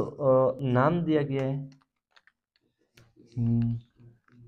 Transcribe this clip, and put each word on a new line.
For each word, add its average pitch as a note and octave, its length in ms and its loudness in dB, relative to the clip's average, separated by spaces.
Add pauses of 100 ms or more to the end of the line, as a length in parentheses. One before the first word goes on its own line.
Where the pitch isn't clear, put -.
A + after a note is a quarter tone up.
अ, C3 580 2
नाम C3+ 400 2
दिया D#3 200 0
गया C3+ 220 -4
है, C#3 260 -6 (1700)
हम्म, A#2 400 0 (680)